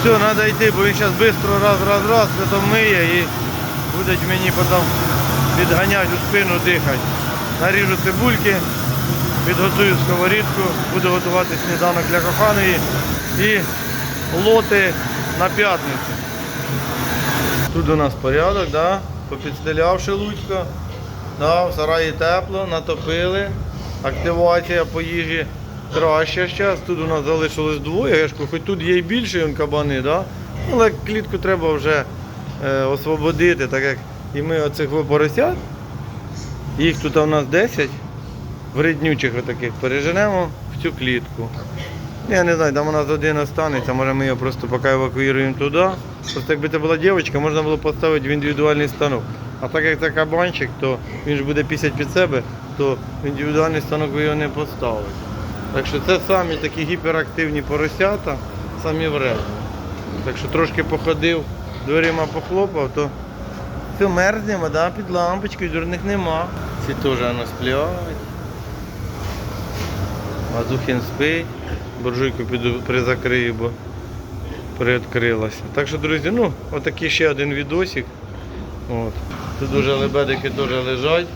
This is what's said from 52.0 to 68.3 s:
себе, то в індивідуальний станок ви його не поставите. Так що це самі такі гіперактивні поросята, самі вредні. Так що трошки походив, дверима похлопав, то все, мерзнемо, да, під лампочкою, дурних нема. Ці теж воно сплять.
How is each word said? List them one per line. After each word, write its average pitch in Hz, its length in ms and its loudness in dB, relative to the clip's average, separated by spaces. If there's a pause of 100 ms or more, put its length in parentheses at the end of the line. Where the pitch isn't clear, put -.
себе, 160 300 2 (360)
то 135 200 2 (260)
в 147 40 -2
індивідуальний 151 540 0
станок 151 320 -2
ви 147 100 0
його 151 120 2
не 151 140 0
поставите. 123 600 -4 (640)
Так 131 140 -2
що 143 120 -2
це 180 280 2
самі 180 280 2
такі 151 280 -4
гіперактивні 156 800 -2
поросята, 156 760 0 (480)
самі 160 240 -2
вредні. 131 360 0 (840)
Так 127 120 -4
що 147 100 -6
трошки 160 360 0
походив, 160 600 0 (420)
дверима 160 480 2
похлопав, 165 640 -2
то 147 140 0 (880)
все, 196 120 2
мерзнемо, 190 640 0
да, 160 200 2
під 190 200 -8
лампочкою, 180 600 -2
дурних 165 360 -2
нема. 180 400 0 (420)
Ці 135 60 -2
теж 135 280 0
воно 120 240 0
сплять. 127 420 -2 (2750)